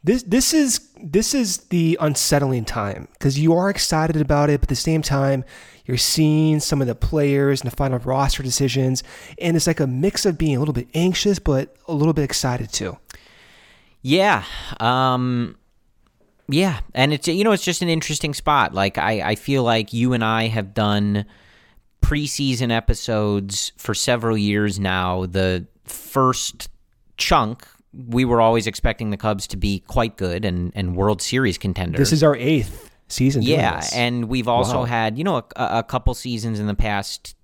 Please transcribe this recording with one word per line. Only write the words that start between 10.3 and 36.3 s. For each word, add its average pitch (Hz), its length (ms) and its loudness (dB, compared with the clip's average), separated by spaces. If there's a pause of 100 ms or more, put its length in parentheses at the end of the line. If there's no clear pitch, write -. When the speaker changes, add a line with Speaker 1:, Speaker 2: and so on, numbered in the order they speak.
Speaker 1:
being 151 180 2
a 123 40 0
little 151 120 0
bit 120 220 -4
anxious, 180 440 2
but 139 380 -2 (100)
a 170 60 -6
little 151 220 2
bit 151 100 0
excited 123 480 -4
too. - 240 -6 (1040)
Speaker 2:
Yeah. 160 440 2 (360)
Um, 127 760 0 (920)
yeah. 147 320 0 (140)
And 139 180 2
it's, 147 160 -2
you 185 160 2
know, 220 80 4
it's 190 120 0
just 180 180 -2
an 175 80 0
interesting 156 420 -2
spot. 139 400 0
Like, 98 240 0
I, 104 240 0
I 101 140 -2
feel 135 280 0
like 113 300 0
you 123 220 2
and 113 100 0
I 113 220 0
have 107 260 -4
done 104 540 0 (760)
preseason 135 680 0
episodes 104 1040 -2
for - 160 -6
several 113 460 0
years 104 400 0
now. 92 480 -2
The 92 400 0 (160)
first - 840 -2 (480)
chunk, 123 500 0 (260)
we 127 320 0
were 120 160 4
always 113 280 4
expecting 110 420 -2
the 101 60 -2
Cubs 104 320 -2
to - 80 -8
be 95 240 -2
quite - 360 -2
good 92 280 -2
and, 90 320 -2
and 90 180 -2
World 98 260 0
Series 120 380 0
contenders. 90 400 -4
Speaker 1:
This 139 140 4
is 151 100 4
our 147 140 6
eighth 127 560 -2 (160)
season 131 340 0
doing 143 160 2
Speaker 2:
Yeah, 85 220 0
Speaker 1:
this. - 120 -6
Speaker 2:
and 120 340 -2
we've 120 200 -2
also 123 340 2
Speaker 1:
Wow. 123 40 -2
Speaker 2:
had, 113 340 -2
you 165 60 -4
know, 175 140 0
a, - 180 -8
a 117 260 -2
couple 127 320 -2
seasons 113 460 -6